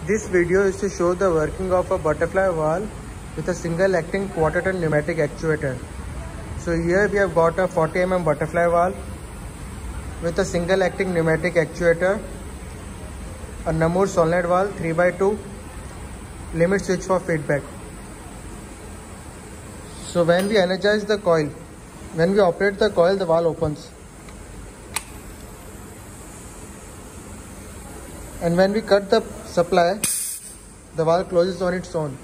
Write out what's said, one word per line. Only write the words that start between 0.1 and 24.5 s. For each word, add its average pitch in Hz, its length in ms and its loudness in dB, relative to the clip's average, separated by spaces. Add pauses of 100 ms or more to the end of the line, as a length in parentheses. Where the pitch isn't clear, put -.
video 180 380 4
is 190 140 0
to 196 100 0
show 180 240 2
the 190 180 2
working 160 400 0
of 185 180 2
a 190 60 2
butterfly 170 540 2
valve 165 400 0 (460)
with 156 120 -4
a 180 60 0
single 175 420 2
acting 147 320 -2
quarter 160 320 2
ton 185 180 0
pneumatic 156 380 2
actuator. 147 640 0 (800)
So 170 200 -2
here 180 300 4
we 196 80 0
have 190 180 2
got 165 240 4
a 185 80 2
forty 175 340 0
M 185 120 2
M 180 100 2
butterfly 165 460 2
valve 175 260 4 (1300)
with 165 160 -2
a 190 60 4
single 185 380 2
acting 180 320 0
pneumatic 165 400 2
actuator, 175 680 2 (1400)
a 165 80 0
Namur 170 340 4
solenoid 175 380 4
valve 185 320 2
three 165 160 -4
by 175 180 4
two, 196 280 2 (1120)
limit 180 300 4
switch 185 220 -2
for 185 140 2
feedback. 151 440 0 (2500)
So 175 200 2
when 175 260 6
we 214 100 6
energize 190 480 4
the 208 100 2
coil, 165 300 4 (680)
when 170 200 4
we 208 80 6
operate 196 380 4
the 214 120 4
coil, 185 260 6
the 190 80 0
valve 170 220 4
opens. 151 440 -2 (4000)